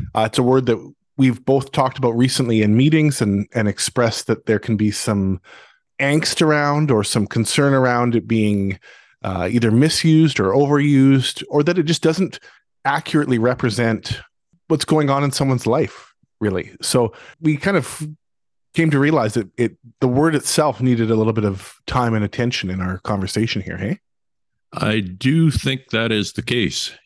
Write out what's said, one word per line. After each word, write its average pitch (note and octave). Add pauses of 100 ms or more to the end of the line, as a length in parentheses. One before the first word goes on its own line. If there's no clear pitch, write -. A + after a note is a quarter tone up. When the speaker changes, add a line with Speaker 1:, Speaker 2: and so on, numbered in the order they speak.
(140)
Speaker 1:
Uh, A2
it's G#2+
a B2+
word B2+
that A2+ (380)
we've C3
both C3+
talked B2+
about A#2+
recently A#2+
in G#2+
meetings D3+
and, G2+
and A2+
expressed -
that -
there G#2+
can A2+
be G#2
some G2 (600)
angst C#3+
around D3
or G#2+
some G#2+
concern C#3
around A#2+
it G#2+
being, G#2 (440)
uh, F#2
either A#2
misused D#3
or F#2+
overused, C#3
or D3
that F3
it D#3
just E3
doesn't E3+ (460)
accurately C#3+
represent A2+ (480)
what's D#3
going D3+
on C#3
in C#3
someone's C3+
life, C#3 (280)
really. F#2+
So A#2+ (280)
we D#3
kind G3
of D3+ (680)
came D#3+
to C#3+
realize C#3
that G#2
it, A#2 (240)
the C3
word D3
itself D3
needed A#2
a A2+
little A2
bit G#2+
of G2 (120)
time A#2+
and G#2+
attention A#2
in F#2
our F#2
conversation G#2
here, F#2
hey? A2 (720)
Speaker 2:
I A2
do C3
think C3
that A2+
is G#2
the -
case. A2+ (140)